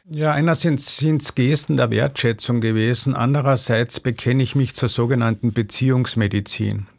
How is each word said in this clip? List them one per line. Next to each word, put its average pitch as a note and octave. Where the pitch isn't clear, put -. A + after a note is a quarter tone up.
Ja, D3+
einerseits D#3
sind's D#3
Gesten C#3
der B2
Wertschätzung A#2+
gewesen, A2+
andererseits B2
bekenne B2+
ich B2
mich C3+
zur B2
sogenannten A#2
Beziehungsmedizin. G#2